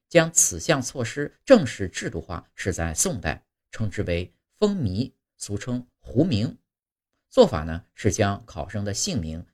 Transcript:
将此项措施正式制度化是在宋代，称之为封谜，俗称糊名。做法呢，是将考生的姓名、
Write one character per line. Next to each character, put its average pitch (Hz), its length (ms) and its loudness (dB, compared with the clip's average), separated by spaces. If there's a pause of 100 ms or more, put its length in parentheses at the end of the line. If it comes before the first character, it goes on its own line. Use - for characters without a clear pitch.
(100)
将 165 200 4
此 - 300 0
项 143 220 0
措 - 200 -8
施 143 320 -6 (120)
正 214 200 8
式 98 220 -6
制 - 220 -8
度 85 100 -6
化 - 340 -10
是 90 200 -2
在 82 180 -2
宋 151 260 -2
代， 78 240 -4 (280)
称 110 180 -4
之 101 140 -4
为 87 280 -2 (280)
封 208 180 2
谜， 120 340 -2 (280)
俗 - 180 -8
称 123 300 -8 (120)
糊 - 280 0
名。 123 320 -2 (720)
做 247 160 8
法 80 180 -2
呢， 80 300 -6
是 101 180 2
将 101 320 0
考 - 240 -10
生 104 160 -6
的 101 80 -4
姓 151 260 -4
名、 80 240 -6 (100)